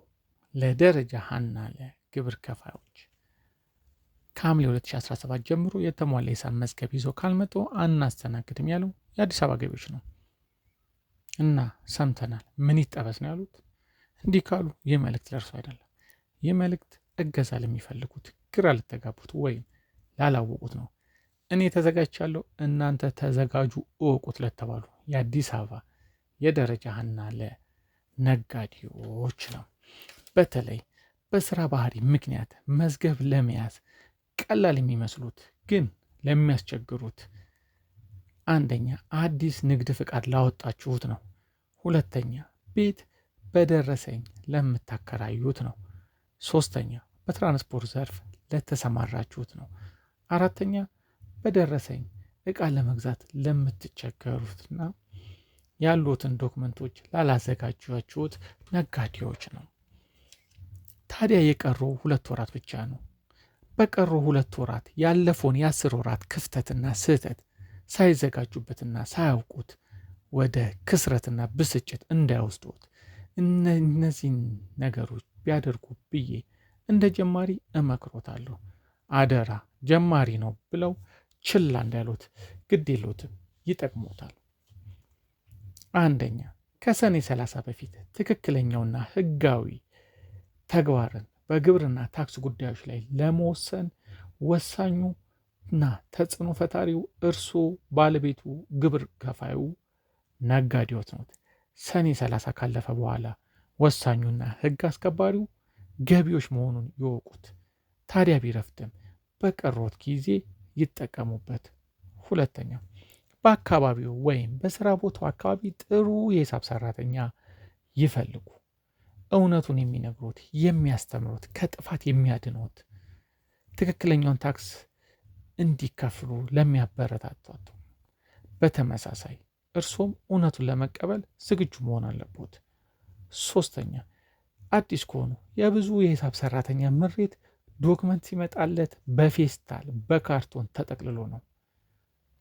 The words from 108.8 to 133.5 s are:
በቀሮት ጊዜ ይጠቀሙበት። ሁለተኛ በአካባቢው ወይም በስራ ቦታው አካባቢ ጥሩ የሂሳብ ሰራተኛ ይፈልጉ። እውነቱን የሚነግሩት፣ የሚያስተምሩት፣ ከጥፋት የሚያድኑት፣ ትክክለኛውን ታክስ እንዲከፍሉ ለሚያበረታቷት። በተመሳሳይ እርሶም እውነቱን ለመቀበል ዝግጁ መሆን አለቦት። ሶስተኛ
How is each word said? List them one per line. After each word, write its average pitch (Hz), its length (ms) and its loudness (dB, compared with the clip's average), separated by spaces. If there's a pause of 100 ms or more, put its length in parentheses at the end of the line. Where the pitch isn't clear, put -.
በቀሮት 120 580 -2
ጊዜ 143 440 -2 (340)
ይጠቀሙበት። 120 960 -4 (500)
ሁለተኛ 127 580 -2 (640)
በአካባቢው 127 800 4
ወይም 127 340 0
በስራ 196 380 0
ቦታው 185 320 -4
አካባቢ 190 520 -4
ጥሩ 214 520 2
የሂሳብ 147 340 2
ሰራተኛ 120 640 -4 (680)
ይፈልጉ። 131 520 0 (840)
እውነቱን 175 460 4
የሚነግሩት፣ 123 600 -4 (200)
የሚያስተምሩት፣ 135 920 0
ከጥፋት - 520 -6
የሚያድኑት፣ 120 800 0 (880)
ትክክለኛውን 151 640 2
ታክስ - 480 -6 (720)
እንዲከፍሉ 131 920 -2
ለሚያበረታቷት። 127 1200 0 (800)
በተመሳሳይ 131 880 -2 (360)
እርሶም 196 400 -2 (100)
እውነቱን 170 420 2
ለመቀበል 135 580 -2 (160)
ዝግጁ 180 400 -2
መሆን 117 240 -2
አለቦት። - 560 -12 (800)
ሶስተኛ - 640 -2 (680)